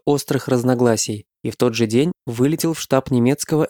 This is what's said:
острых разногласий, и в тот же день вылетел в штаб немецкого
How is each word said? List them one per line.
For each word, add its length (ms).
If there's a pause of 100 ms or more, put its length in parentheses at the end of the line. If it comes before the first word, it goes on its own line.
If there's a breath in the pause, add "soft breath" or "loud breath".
острых 420
разногласий, 800 (180)
и 80
в 60
тот 160
же 120
день 280 (120)
вылетел 500
в 40
штаб 320
немецкого 580